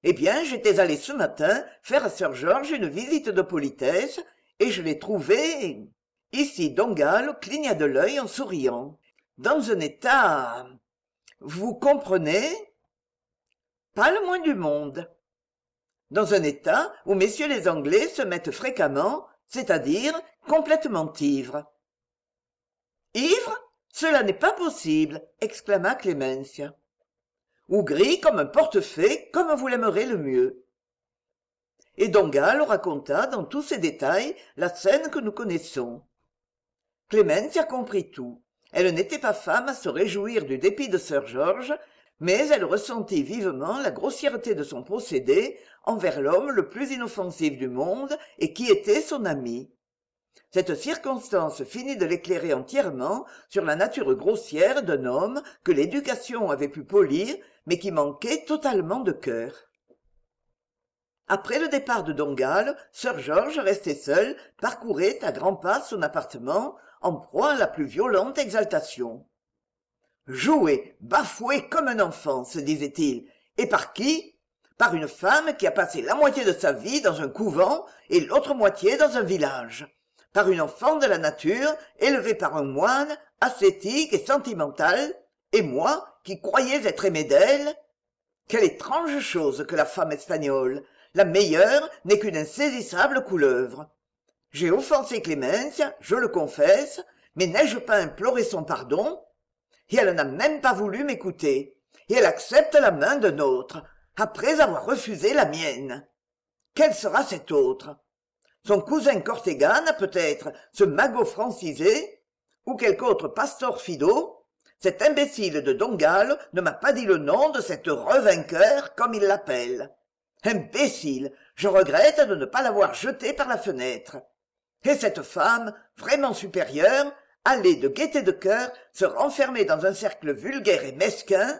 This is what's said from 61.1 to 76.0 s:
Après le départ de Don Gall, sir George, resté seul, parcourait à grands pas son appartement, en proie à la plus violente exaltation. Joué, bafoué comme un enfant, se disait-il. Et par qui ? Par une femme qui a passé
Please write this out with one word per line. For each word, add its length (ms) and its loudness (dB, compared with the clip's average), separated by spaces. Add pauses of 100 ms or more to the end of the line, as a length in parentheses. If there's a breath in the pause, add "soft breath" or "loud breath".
Après 300 -2
le 100 -2
départ 360 -2
de 80 -6
Don 220 -2
Gall, 420 0 (160 loud breath)
sir 260 -6
George, 400 0
resté 360 -2
seul, 420 0 (240 loud breath)
parcourait 640 -2
à 100 -2
grands 240 -2
pas 240 -2
son 220 -6
appartement, 760 -4 (240 soft breath)
en 160 -2
proie 360 -2
à 40 0
la 100 2
plus 180 -6
violente 540 0
exaltation. 880 -4 (1000)
Joué, 720 0
bafoué 680 -4
comme 200 -2
un 120 -2
enfant, 440 -2
se 140 -10
disait-il. 720 -2 (300 soft breath)
Et 80 0
par 260 -2
qui ? 460 -2 (400)
Par 160 2
une 140 -4
femme 480 0
qui 100 -2
a 40 4
passé 300 -2